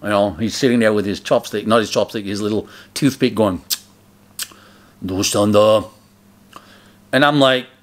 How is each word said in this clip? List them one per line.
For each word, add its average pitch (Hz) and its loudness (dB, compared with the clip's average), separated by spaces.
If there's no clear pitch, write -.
you 101 -8
know, 104 2
he's 101 -6
sitting 123 2
there 110 4
with 104 0
his 95 -4
chopstick, 113 -2
not 113 2
his 104 -2
chopstick, 110 -4
his 101 -6
little 104 -4
toothpick 131 -2
going, 101 0
Doushitanda? 104 2
And 131 4
I'm 147 2
like 131 2